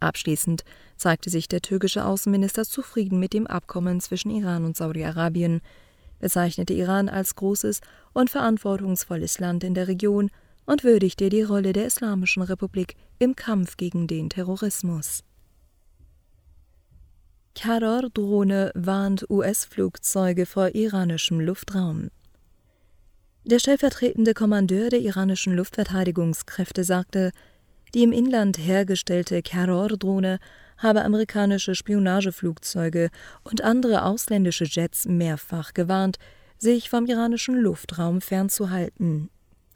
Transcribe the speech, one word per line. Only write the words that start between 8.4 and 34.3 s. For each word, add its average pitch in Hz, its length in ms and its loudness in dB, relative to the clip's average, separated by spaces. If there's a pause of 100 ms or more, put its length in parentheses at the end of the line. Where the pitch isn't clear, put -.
Land 175 240 -2
in 180 100 -2
der 185 140 -2
Region 202 420 2 (360)
und 285 180 2
würdigte 196 460 4
die 214 120 4
Rolle 202 300 2
der 202 140 0
Islamischen 190 560 0
Republik 185 520 -4 (240)
im 254 160 4
Kampf 196 420 -2
gegen 170 300 -2
den 160 240 -4
Terrorismus. 185 960 -4 (2250)
Terror-Drohne 208 1200 0
warnt 196 520 -2
U-S-Flugzeuge 185 1200 0
vor 190 300 0
iranischem 185 640 0
Luftraum. 175 680 -4 (1300)
Der 233 140 4
stellvertretende 247 760 2
Kommandeur 208 580 2
der 247 100 2
iranischen 190 540 -2
Luftverteidigungskräfte 180 1300 -2
sagte, 180 480 -2 (640)
die 240 80 6
im 233 100 8
Inland 233 460 2
hergestellte 180 840 0
Terror-Drohne 190 960 0 (380)
habe 214 280 4
amerikanische 202 720 2
Spionageflugzeuge 180 1300 0 (340)
und - 220 -4
andere 233 400 4
ausländische 190 640 0